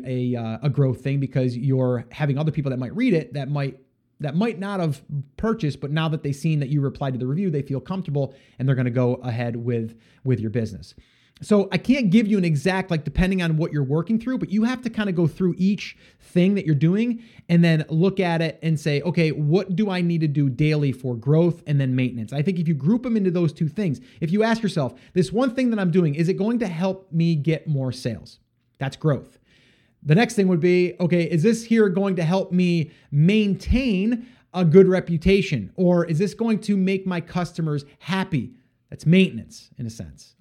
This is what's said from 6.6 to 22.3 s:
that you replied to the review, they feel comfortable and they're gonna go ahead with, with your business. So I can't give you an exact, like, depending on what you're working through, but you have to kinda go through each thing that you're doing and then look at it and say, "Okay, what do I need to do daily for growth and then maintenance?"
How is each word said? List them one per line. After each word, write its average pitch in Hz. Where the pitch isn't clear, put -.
that 135
you 147
replied 139
to 123
the 123
review, 175
they 143
feel 135
comfortable 147
and 127
they're 139
gonna 127
go 123
ahead 120
with, 117
with 127
your 110
business. 110
So 202
I 185
can't 247
give 220
you 214
an 185
exact, 185
like, 160
depending 185
on 165
what 160
you're 147
working 165
through, 254
but 196
you 214
have 254
to 240
kinda 214
go 175
through 175
each 190
thing 180
that 196
you're 156
doing 208
and 170
then 160
look 185
at 170
it 160
and 160
say, 143
"Okay, 160
what 160
do 208
I 180
need 170
to 156
do 143
daily 147
for 127
growth 160
and 147
then 127
maintenance?" 123